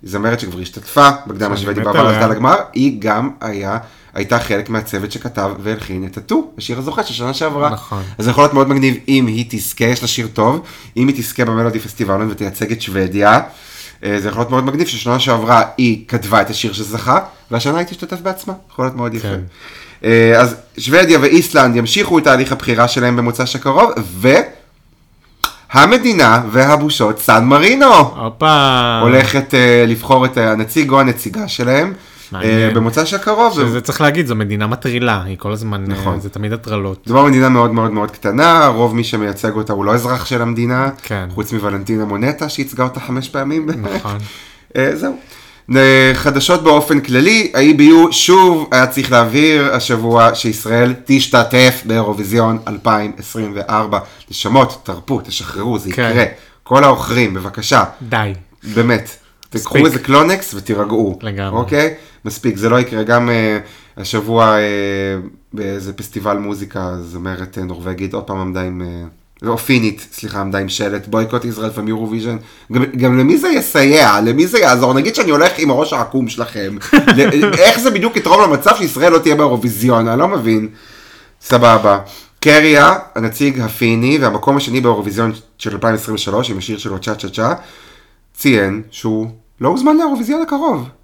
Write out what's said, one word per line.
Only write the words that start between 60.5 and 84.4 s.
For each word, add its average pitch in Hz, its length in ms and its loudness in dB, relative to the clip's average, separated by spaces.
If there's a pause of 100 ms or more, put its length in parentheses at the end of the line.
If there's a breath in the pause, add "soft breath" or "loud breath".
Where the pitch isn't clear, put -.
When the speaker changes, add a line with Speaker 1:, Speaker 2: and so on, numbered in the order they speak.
Speaker 1:
ותירגעו. 101 680 -2
Speaker 2:
לגמרי. 101 380 -6
Speaker 1:
אוקיי? 147 340 0 (300 loud breath)
מספיק, 107 320 -4
זה 104 120 -2
לא 120 120 4
יקרה. 117 220 -4
גם, 120 280 0
אה, 110 280 0 (380 loud breath)
השבוע, 110 600 0
אה, 107 40 2 (920)
באיזה 98 400 -10
פסטיבל 101 460 -6
מוזיקה, 98 640 -8
זמרת, 90 560 -12
אה, 92 60 -8
נורווגית, 90 500 -8
עוד 98 100 -8
פעם 98 120 -8
עמדה 92 260 -6
עם, 90 200 -8
אה, 87 40 -10 (560)
לא, 117 140 -4
פינית, 113 560 -2
סליחה, 107 280 -12
עמדה 98 180 -4
עם 98 100 -4
שלט, 101 380 -6
"Boycott 113 360 -2
Israel 110 340 -8
from 107 120 -6
Eurovision". 110 500 -6 (340 soft breath)
גם, 127 120 2 (120)
גם 127 220 2
למי 143 200 4
זה 349 100 -2
יסייע? 139 720 4
למי 131 260 2
זה 226 120 0
יעזור? 127 360 4
נגיד 165 200 0
שאני 208 160 0
הולך 156 280 4
עם 156 120 0
הראש 143 220 0
העקום 127 360 -4
שלכם. 104 480 -8 (160)
Speaker 2:
<laughs> - 240 4
Speaker 1:
ל-, 170 420 2
איך 196 220 6
זה 247 100 2
בדיוק 196 260 -2
יתרום 180 260 4
למצב 185 360 2
שישראל 170 340 2
לא 165 60 6
תהיה 160 180 2
באירוויזיון? 120 720 0
אני 117 120 0
לא 180 80 2
מבין. 113 400 -2 (720 loud breath)
סבבה. 113 580 4 (420 loud breath)
קריה, 151 540 6 (200)
הנציג 123 460 -2
הפיני, 117 600 0
והמקום 127 360 0